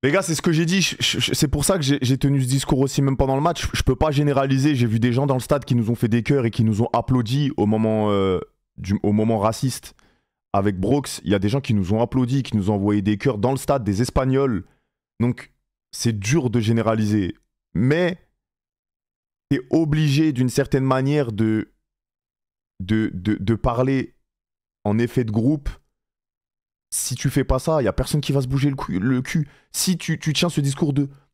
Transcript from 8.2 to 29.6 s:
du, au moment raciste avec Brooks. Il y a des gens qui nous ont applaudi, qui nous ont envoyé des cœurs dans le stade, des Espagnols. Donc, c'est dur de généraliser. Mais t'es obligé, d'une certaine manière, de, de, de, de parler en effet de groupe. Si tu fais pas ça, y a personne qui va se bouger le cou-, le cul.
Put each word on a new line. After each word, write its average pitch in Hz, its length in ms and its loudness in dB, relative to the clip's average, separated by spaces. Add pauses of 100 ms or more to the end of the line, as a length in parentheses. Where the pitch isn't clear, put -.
du, 98 240 -2
au 104 120 2
moment 110 260 2
raciste 110 560 -2 (560)
avec 98 260 0
Brooks. 127 460 -2
Il - 80 -2
y 104 40 4
a 98 40 0
des 95 80 0
gens 131 140 0
qui - 120 -2
nous 98 200 0
ont 110 80 0
applaudi, 127 420 0
qui - 140 -4
nous 98 120 0
ont 107 60 2
envoyé 104 260 0
des 104 160 0
cœurs 120 200 -2
dans 113 140 0
le 135 60 -2
stade, 135 280 -2
des 98 160 0
Espagnols. 131 640 0 (560)
Donc, 120 320 -4 (380)
c'est 113 280 -2
dur 123 300 0
de 117 100 0
généraliser. 107 760 0 (360)
Mais 156 460 0 (1300)
t'es 139 200 0
obligé, 151 640 2
d'une 127 160 0
certaine 135 340 0
manière, 135 480 0
de, 110 400 0 (1120)
de, 107 320 0
de, 98 260 -2
de 110 160 0
parler 127 600 -2 (680)
en 104 160 0
effet 120 240 0
de 110 80 -4
groupe. 127 380 0 (1300)
Si - 200 -6
tu - 160 -2
fais 139 120 2
pas 131 140 0
ça, 156 240 0
y 120 60 2
a - 60 0
personne 147 280 -2
qui 143 120 -4
va 139 80 2
se 123 60 -4
bouger 135 220 0
le 139 60 -2
cou-, - 160 -8
le 123 320 0
cul. - 260 -2 (220)